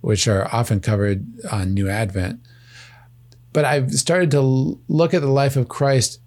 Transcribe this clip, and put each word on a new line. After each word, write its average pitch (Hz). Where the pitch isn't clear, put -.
which 107
are 95
often 113
covered 101
on 98
New 98
Advent. 98
But 151
I've 135
started 175
to 143
l-, 131
look 165
at 170
the 139
life 139
of 127
Christ 139